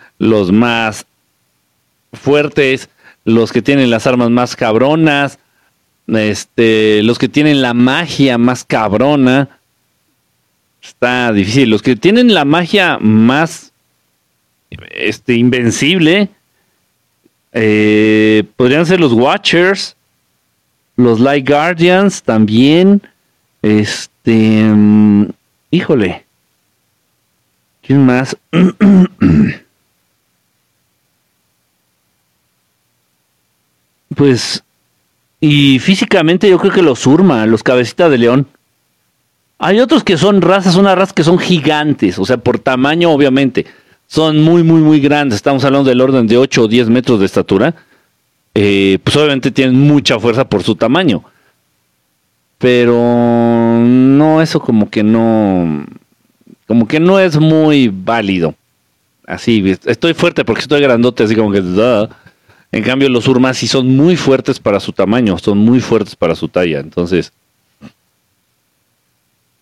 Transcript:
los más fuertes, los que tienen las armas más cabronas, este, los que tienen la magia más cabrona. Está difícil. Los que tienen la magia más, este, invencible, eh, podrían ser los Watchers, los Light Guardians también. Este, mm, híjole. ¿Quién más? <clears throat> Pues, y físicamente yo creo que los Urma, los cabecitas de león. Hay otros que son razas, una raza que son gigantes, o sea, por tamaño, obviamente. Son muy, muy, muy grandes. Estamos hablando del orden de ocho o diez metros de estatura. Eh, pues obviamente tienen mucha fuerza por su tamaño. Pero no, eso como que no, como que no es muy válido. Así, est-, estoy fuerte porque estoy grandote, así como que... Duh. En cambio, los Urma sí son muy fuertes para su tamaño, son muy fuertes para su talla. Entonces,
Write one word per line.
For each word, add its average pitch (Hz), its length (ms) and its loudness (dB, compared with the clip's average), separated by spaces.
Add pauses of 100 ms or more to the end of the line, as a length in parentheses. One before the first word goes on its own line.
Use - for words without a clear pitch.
(180)
los 104 340 0
más 113 540 -2 (1080)
fuertes, 143 760 -2 (360)
los 113 260 0
que 120 100 -2
tienen 135 280 0
las 113 180 -2
armas 123 220 0
más 120 260 -2
cabronas, 143 840 -2 (680)
este, 110 960 0
los 117 160 -2
que 135 80 -2
tienen 147 340 0
la 123 120 -4
magia 131 640 -2
más 123 260 -2
cabrona. 131 960 -2 (1200)
Está 123 520 -4
difícil. 107 360 0
Los 107 120 0
que 127 160 -2
tienen 226 360 2
la 151 120 0
magia 170 560 0
más, 120 720 0 (1200)
este, 104 420 -6
invencible, 139 960 0 (1200)
eh, 107 920 2 (120)
podrían 139 300 0
ser 175 160 0
los 139 100 2
Watchers, 175 840 -2 (960)
los 117 240 2
Light 135 280 0
Guardians 175 760 0
también. 135 800 2 (600)
Este, 110 1000 0
mm, 104 640 2 (420)
híjole. 123 540 -2 (1600)
¿Quién 139 240 2
más? 127 320 -2 (140)
<clears throat> - 1120 0 (4000)
Pues, - 480 -2 (760)
y 143 380 2
físicamente 185 720 0
yo 180 80 4
creo 196 140 0
que 190 100 0
los 139 240 0
Urma, 139 400 2
los 110 160 0
cabecitas 127 480 0
de 135 80 2
león. 120 300 0 (1120)
Hay 196 200 0
otros 269 240 0
que 175 140 -2
son 196 240 2
razas, 185 340 0
una 196 200 2
raza 190 180 -2
que 165 100 -2
son 170 140 2
gigantes, 151 800 -2
o 98 80 -4
sea, 123 120 -2
por 117 200 -4
tamaño, 143 540 -2
obviamente. 139 560 0 (400)
Son 151 340 0
muy, 170 220 4
muy, 160 180 4
muy 151 180 4
grandes. 143 360 0
Estamos 135 300 -2
hablando 139 220 0
del 123 140 2
orden 131 240 2
de 113 120 2
ocho 131 260 0
o 110 40 2
diez 113 220 0
metros 120 300 0
de 95 80 0
estatura. 98 480 -2 (800)
Eh, 98 480 0
pues - 140 -4
obviamente 139 340 -2
tienen 131 280 0
mucha 143 400 0
fuerza 117 300 -2
por 95 140 -2
su 110 120 -2
tamaño. 123 480 -2 (1300)
Pero 120 1200 0
no, 135 640 2
eso 156 180 -2
como 107 300 -2
que 107 140 -4
no, 107 840 0 (800)
como 120 200 0
que 156 120 -2
no 185 200 2
es 170 200 0
muy 156 500 2
válido. 95 640 -4 (720)
Así, 101 420 -2
est-, - 180 -6
estoy - 260 -2
fuerte 165 300 -2
porque 107 180 -4
estoy 147 200 -2
grandote, 123 420 0
así 110 120 -2
como 107 160 -2
que... 98 100 0
Duh. 104 480 -2 (640)
En 107 120 -6
cambio, 131 260 -2
los 120 180 -2
Urma 127 260 0
sí 120 140 -6
son 131 280 0
muy 160 220 2
fuertes 135 420 -2
para 101 200 -2
su - 120 -8
tamaño, 101 460 -2
son 101 220 -2
muy 117 200 2
fuertes 110 360 -4
para 82 200 -4
su 82 140 -8
talla. 85 300 -4
Entonces, 87 520 -4 (2250)